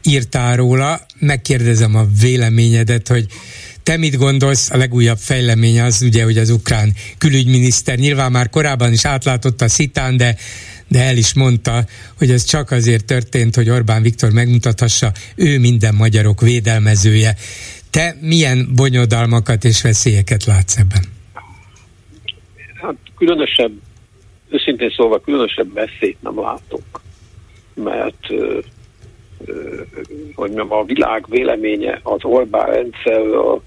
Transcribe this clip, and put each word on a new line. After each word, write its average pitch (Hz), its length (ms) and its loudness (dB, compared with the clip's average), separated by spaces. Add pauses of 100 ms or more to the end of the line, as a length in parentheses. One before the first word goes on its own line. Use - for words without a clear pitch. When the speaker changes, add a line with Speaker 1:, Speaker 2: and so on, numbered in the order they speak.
Speaker 1:
írtál 123 520 0
róla, 131 440 0 (180)
megkérdezem 120 760 0
a 110 100 4 (160)
véleményedet, 117 880 2
hogy 120 180 0 (560)
te 160 140 -2
mit 151 200 -2
gondolsz? 135 540 2
A - 60 -2
legújabb 120 420 2
fejlemény 117 600 2
az, 120 220 0
ugye, 117 220 4
hogy 113 140 2
az 113 120 2
ukrán 107 420 0 (260)
külügyminiszter 127 800 2
nyilván 135 340 0
már 123 180 0
korábban 135 420 0
is 113 120 2
átlátott 131 560 -2
a 131 80 2
szitán, 131 480 0
de, 120 200 2 (520)
de 127 140 2
el 131 140 0
is 113 180 0
mondta, 120 500 0 (340)
hogy 127 120 2
ez 123 140 2
csak - 260 -2
azért 117 340 2
történt, 120 500 -2
hogy 113 160 2
Orbán 110 320 2
Viktor 113 300 0
megmutathassa, 117 800 2 (220)
ő 143 240 2
minden 113 360 2
magyarok 104 460 2
védelmezője. 110 920 2 (560)
Te 165 300 -2
milyen 147 540 2
bonyodalmakat 117 880 2
és 113 180 2
veszélyeket 107 640 0
látsz 95 320 2
ebben? 98 280 2 (1800)
Speaker 2:
Hát - 120 -8 (220)
különösebb, 151 560 -2 (760)
őszintén 123 460 -4
szólva, 113 240 0
különösebb 117 540 -4
veszélyt 107 480 -8
nem - 180 -10
látok, - 600 -12 (760)
mert, - 560 -8
ö, - 280 -4 (840)
ö, - 360 -14 (540)
hogy 101 160 -8
mondjam, 107 220 -8
a 107 120 -2
világ 110 440 -4
véleménye 110 720 -4
az 107 220 -6
Orbán 110 460 -2
rendszerről 113 960 -2